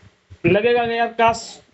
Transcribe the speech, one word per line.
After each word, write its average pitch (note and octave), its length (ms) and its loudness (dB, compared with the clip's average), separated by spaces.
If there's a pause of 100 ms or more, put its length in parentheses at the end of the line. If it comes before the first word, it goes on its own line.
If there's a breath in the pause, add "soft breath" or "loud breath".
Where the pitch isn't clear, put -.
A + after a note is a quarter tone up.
(460)
लगेगा A#3 400 2
कि A#3 60 -4
यार, A#3 160 -2
काश A3+ 540 -2 (120)